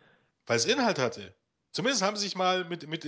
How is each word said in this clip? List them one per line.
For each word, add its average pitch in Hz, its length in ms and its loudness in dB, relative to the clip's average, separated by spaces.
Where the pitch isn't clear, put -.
Weil's 117 200 2
Inhalt 226 340 2
hatte. 104 340 -4
Zumindest 220 320 0
haben 208 140 0
sie 202 80 -4
sich 185 100 -6
mal 185 300 2
mit, 170 240 -8
mit, 156 180 -6